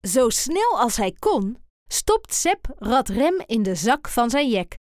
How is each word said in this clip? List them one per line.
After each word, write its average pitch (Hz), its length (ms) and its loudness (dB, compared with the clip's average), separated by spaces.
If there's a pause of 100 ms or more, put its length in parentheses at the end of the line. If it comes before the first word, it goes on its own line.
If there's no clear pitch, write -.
Zo 240 220 4
snel 370 500 0
als 233 160 0
hij 196 160 0
kon, 233 520 -2 (240)
stopt - 460 -2
Sep 359 420 -2
Rat 233 320 0
Rem 302 380 0
in 226 180 0
de 190 120 0
zak 226 320 0
van 175 220 0
zijn 277 200 0
jek. 196 300 -2 (140)